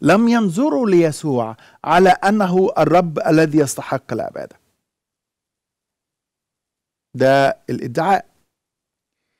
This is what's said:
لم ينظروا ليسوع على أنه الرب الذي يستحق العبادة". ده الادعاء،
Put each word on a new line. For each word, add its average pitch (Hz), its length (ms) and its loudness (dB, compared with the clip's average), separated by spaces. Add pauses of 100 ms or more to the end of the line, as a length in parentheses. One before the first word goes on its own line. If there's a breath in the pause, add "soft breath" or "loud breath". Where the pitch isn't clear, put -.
لم 202 260 2
ينظروا 233 640 0
ليسوع 147 680 0 (280 soft breath)
على 180 260 4
أنه 185 680 0
الرب 156 420 0
الذي 156 380 2
يستحق 139 560 -4
العبادة". 69 420 -10 (2500)
ده 135 420 2 (120)
الادعاء، 160 560 -4 (1160)